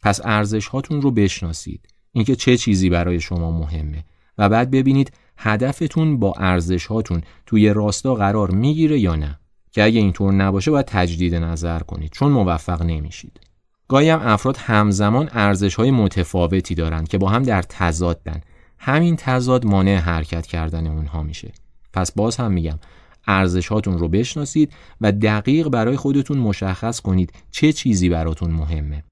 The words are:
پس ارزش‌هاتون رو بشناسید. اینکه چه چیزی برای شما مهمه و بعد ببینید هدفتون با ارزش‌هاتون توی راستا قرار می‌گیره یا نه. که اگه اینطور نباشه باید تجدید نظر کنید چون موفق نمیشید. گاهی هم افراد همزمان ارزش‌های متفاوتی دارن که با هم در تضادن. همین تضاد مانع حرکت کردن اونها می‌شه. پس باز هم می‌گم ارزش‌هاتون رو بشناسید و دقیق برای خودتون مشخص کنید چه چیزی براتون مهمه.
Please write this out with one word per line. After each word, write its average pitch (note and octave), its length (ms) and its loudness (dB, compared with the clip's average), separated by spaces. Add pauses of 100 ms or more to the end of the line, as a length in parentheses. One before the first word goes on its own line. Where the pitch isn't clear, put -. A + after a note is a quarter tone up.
پس G2+ 220 0
ارزش‌هاتون A2 760 -2
رو C#3 80 2
بشناسید. F#2+ 760 -2 (240)
اینکه A#2+ 240 2
چه B2 200 4
چیزی F#2+ 340 2
برای F2 300 0
شما E2+ 300 -4
مهمه D#2 540 -6 (340)
و G#2 100 4
بعد A#2+ 220 2
ببینید C3+ 420 2 (240)
هدفتون C#3 840 0
با G2+ 180 0
ارزش‌هاتون F2+ 880 0 (240)
توی G#2+ 220 4
راستا G#2 460 0
قرار G#2 360 0
می‌گیره D3+ 480 2
یا F2+ 180 2
نه. D2 220 -6 (320)
که G#2 140 2
اگه A2+ 160 4
اینطور G2 320 2
نباشه G2 380 2
باید C#3 160 2
تجدید F2 480 0
نظر E2 440 -4
کنید D#2 340 -10
چون C#3+ 200 2
موفق F2+ 500 0
نمیشید. D#2+ 580 -6 (480)
گاهی C#3+ 220 4
هم D#3+ 120 2
افراد A#2+ 340 0
همزمان G#2+ 760 2
ارزش‌های G2+ 580 2
متفاوتی F#2 840 0
دارن D#2+ 300 -2
که F#2+ 140 -2
با F#2+ 100 2
هم A2+ 140 2
در G#2+ 200 0
تضادن. E2+ 800 -4 (380)
همین D#3+ 380 2
تضاد B2+ 500 0
مانع G2 300 4
حرکت E2 500 -2
کردن D#2+ 400 -6
اونها D#2 360 -6
می‌شه. D2+ 300 -10 (400)
پس F#2 200 -4
باز A2 240 -2
هم A#2 160 -2
می‌گم D#2+ 260 -2 (480)
ارزش‌هاتون F#2+ 720 0
رو E2 100 -2
بشناسید C#3+ 640 0 (280)
و G#2 120 2
دقیق A2 560 0
برای A#2+ 280 0
خودتون C#3 420 -2
مشخص G#2+ 640 -4
کنید F#2 320 0 (180)
چه D#3 220 2
چیزی F#2+ 360 0
براتون E2 420 -2
مهمه. D2+ 600 -4